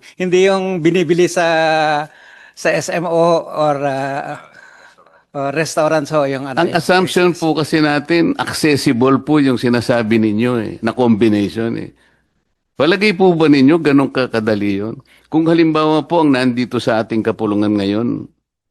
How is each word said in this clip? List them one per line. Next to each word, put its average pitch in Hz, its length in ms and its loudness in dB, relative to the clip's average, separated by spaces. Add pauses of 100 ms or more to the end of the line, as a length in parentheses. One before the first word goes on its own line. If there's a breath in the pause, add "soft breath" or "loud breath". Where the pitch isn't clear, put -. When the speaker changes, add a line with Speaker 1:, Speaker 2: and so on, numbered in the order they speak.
(200 loud breath)
Speaker 1:
hindi 180 240 2
yung 190 400 0
binibili 170 480 2
sa, 175 160 0 (1040 loud breath)
sa - 160 -8
S 160 240 -2
M 180 160 -4
O 165 400 2
or... 151 320 -2
Uh, 139 720 -6 (840 loud breath)
or 139 160 -4
restaurants 156 640 -2
ho, 143 160 0
yung 135 160 -6
ano, 135 160 -4
Speaker 2:
Ang 175 80 0
Speaker 1:
yung 175 80 -4
Speaker 2:
assumption 180 560 2
Speaker 1:
prices. - 80 -12
Speaker 2:
po 160 160 0
kasi 156 240 0
natin, 151 560 0
accessible 135 880 0
po 151 160 2
yung 131 160 0
sinasabi 120 640 0
ninyo 110 300 0 (100)
eh, 101 120 -8 (120)
na 113 80 -2
combination 110 880 0
eh. 95 80 -14 (880)
Palagay 190 400 0
po 185 160 4
ba 160 160 4
ninyo 147 320 4
ganun 139 320 2
kakadali 107 640 -2
yun? 113 240 -8 (320 soft breath)
Kung 160 160 2
halimbawa 156 560 2
po 170 160 0
ang 143 160 4
nandito 123 400 -2
sa 113 240 0
ating 110 240 -4
kapulungan 104 480 -2
ngayon, 104 560 -4 (420)